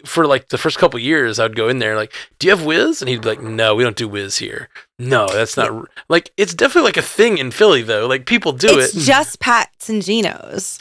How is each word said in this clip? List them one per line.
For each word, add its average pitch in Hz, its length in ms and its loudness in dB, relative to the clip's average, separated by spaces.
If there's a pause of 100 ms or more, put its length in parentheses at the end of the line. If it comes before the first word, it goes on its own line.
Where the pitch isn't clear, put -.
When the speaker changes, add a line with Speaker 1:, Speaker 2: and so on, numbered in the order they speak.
Speaker 1:
for, 165 200 0
like, 135 220 2
the - 80 -4
first - 220 -2
couple 156 200 2
years, 120 400 0
I 117 40 2
would 110 120 0
go 113 140 0
in 127 120 0
there, 107 160 -2
like, 107 180 -6 (240)
"Do 151 80 -2
you 185 100 4
have 165 80 -6
whiz?" 226 380 0
And 127 80 -4
he'd 120 100 -2
be 113 80 -2
like, 107 140 -4
"No, 110 320 0
we 120 100 2
don't 113 100 -2
do 113 140 -6
whiz 101 300 -6
here." 101 320 -12 (280)
No, 120 300 0
that's 107 260 -2
not, 117 160 0
Speaker 2:
Yeah. 110 100 -8
Speaker 1:
r-, 120 80 -18 (200)
like, 170 300 0
it's 175 160 0
definitely, 262 340 4
like, 185 80 0
a 160 60 0
thing 220 340 2
in 131 140 -4
Philly, 170 320 4
though. 110 240 -2
Like, 131 180 -2
people 233 280 0
do 160 260 4
Speaker 2:
It's 131 180 0
Speaker 1:
it. 170 40 -4
Speaker 2:
just 269 380 2
Pat's - 520 -2
and 214 120 -2
Geno's. - 800 -4